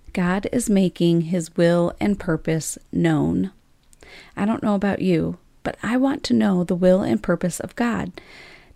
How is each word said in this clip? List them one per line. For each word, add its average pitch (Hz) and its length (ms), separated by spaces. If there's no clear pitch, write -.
God 185 400
is 247 180
making 175 520
his 165 360
will 170 420
and 208 200
purpose 160 580
known." 170 600
I 196 100
don't 226 160
know 208 140
about 196 260
you, 170 360
but - 180
I 226 160
want 269 280
to 247 80
know 208 300
the 180 120
will 185 260
and 220 220
purpose 175 360
of - 160
God, 220 360